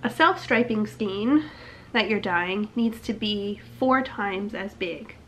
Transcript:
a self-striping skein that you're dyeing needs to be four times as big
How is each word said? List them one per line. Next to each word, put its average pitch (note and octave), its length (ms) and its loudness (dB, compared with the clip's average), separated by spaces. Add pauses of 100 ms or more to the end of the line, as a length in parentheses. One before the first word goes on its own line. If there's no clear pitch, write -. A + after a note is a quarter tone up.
a A#3 60 0
self-striping A#3 760 2
skein A3 580 2 (480)
that G#3+ 160 2
you're G#3 100 2
dyeing F#3+ 560 0
needs A3+ 260 0
to A#3 120 -4
be G#3 460 -2 (200)
four B3+ 220 4
times G3+ 520 -4
as F#3+ 200 -6
big F3+ 420 -8 (120)